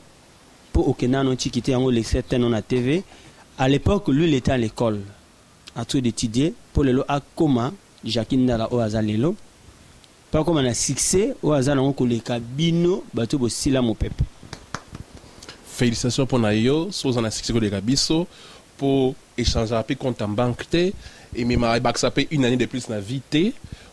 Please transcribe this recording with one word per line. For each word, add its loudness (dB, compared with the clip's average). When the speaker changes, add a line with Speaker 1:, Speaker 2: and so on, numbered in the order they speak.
Speaker 1:
pour 2
aucun 2
an, 2
tu -4
quittes -2
yango, 2
les 2
certains 0
non 2
à 0
T 0
V. 0
À 4
l'époque, 2
lui, 4
il 4
était 0
à 2
l'école, 0
en -6
train -2
d'étudier, 0
pour 2
le 4
lo 2
a -2
koma, 2
Jacques -4
Ndala, 0
au 0
Hazan 0
lelo. 0
Pas 2
comme 2
un 2
succès, 0
au 2
Hazan, 2
on 2
koleka 0
bino, 0
bateau 0
bo 0
sila 0
mon 2
peuple. -2
Speaker 2:
Félicitations 0
pour 0
Nayo, 2
si -6
vous 0
en 0
avez -2
succès, -6
koleka 0
biso, 0
pour 2
échanger 0
un 2
peu -6
compte -4
en -2
banque, -2
te, 0
et -4
même 2
avec 2
ça, 0
une 2
année 2
de 0
plus -6
dans -6
la -4
vie, -8
te, 2